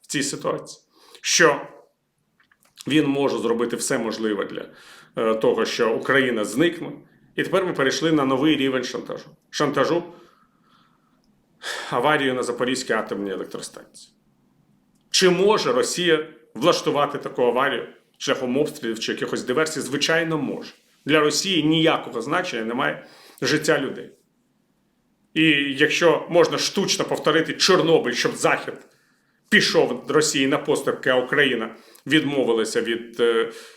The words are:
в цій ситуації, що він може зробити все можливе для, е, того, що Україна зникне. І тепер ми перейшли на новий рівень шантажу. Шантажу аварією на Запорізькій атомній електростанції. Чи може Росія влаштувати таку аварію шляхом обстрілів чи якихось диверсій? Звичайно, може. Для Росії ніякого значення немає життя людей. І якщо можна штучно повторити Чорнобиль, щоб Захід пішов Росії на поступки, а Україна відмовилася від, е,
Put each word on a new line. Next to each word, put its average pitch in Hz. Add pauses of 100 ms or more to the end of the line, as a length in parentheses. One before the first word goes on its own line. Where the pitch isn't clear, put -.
в -
цій 143
ситуації, - (380)
що 147 (1300)
він 147
може 139
зробити 117
все 135
можливе 110
для, - (480)
е, 113
того, 110
що 113
Україна 123
зникне. 143 (440)
І 151
тепер 180
ми 175
перейшли 147
на 147
новий 135
рівень 131
шантажу. - (260)
Шантажу 147 (1900)
аварією 139
на 127
Запорізькій 123
атомній 104
електростанції. - (960)
Чи 185
може 180
Росія 156 (260)
влаштувати 143
таку 135
аварію 123 (320)
шляхом 127
обстрілів 117
чи -
якихось 127
диверсій? 139
Звичайно, 160
може. 113 (340)
Для 151
Росії 151
ніякого 151
значення 143
немає 139 (360)
життя 151
людей. 120 (1200)
І 156 (360)
якщо 151
можна 151
штучно -
повторити 156
Чорнобиль, 156
щоб 147
Захід - (760)
пішов 147
Росії 143
на 143
поступки, 135
а 127
Україна 123 (300)
відмовилася 127
від, 117
е, 117 (240)